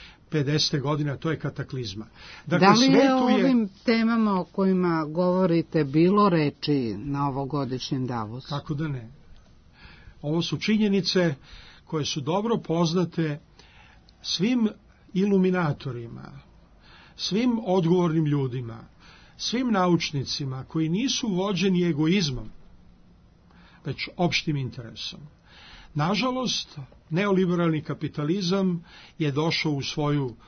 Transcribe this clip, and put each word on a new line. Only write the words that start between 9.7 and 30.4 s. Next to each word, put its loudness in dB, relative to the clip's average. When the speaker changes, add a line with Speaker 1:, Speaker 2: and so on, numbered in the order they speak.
Speaker 1:
Ovo -2
su -4
činjenice 2
koje -4
su -6
dobro 0
poznate -2
svim 0
iluminatorima, 0
svim 0
odgovornim 2
ljudima, -4
svim -2
naučnicima 0
koji -2
nisu -2
vođeni 2
egoizmom, 0
već -6
opštim 0
interesom. -10
Nažalost, -2
neoliberalni 2
kapitalizam -2
je 0
došao 0
u -2
svoju -2